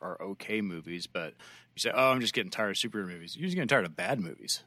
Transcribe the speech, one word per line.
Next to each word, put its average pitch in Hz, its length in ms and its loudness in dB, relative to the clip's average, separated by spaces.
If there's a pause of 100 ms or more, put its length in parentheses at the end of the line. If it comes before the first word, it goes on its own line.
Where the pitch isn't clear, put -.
are 90 200 -6
okay 98 380 -2
movies, 85 460 -4
but 82 280 -6 (400)
you - 60 -6
say, 117 140 2
"Oh, 131 160 8
I'm 131 100 4
just 113 140 0
getting 101 160 0
tired 107 200 0
of 95 60 -2
superhero 104 320 -2
movies." 87 260 -10
You're 170 120 -4
just 180 80 0
getting 147 140 2
tired 123 180 6
of 165 100 -8
bad 175 240 0
movies. - 460 -4